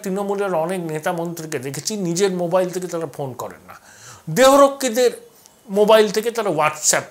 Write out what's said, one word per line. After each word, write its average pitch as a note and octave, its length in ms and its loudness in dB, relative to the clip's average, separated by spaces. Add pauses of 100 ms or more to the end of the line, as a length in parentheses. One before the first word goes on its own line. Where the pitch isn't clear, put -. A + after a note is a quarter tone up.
তৃণমূলের G3 500 -4
অনেক F3 260 -2
নেতা D#3 320 -6
মন্ত্রীকে E3 480 -6
দেখেছি, C#3+ 360 -8
নিজের F#3 360 -2
মোবাইল F3 380 -2
থেকে F3+ 180 -8
তারা E3 200 -6
ফোন C3+ 260 -10
করেন G2 340 -14
না, - 120 -20 (500)
দেহরক্ষীদের C4 1000 4 (400)
মোবাইল G#3+ 400 6
থেকে A3 220 -4
তারা A3 180 -2
WhatsApp D3+ 600 0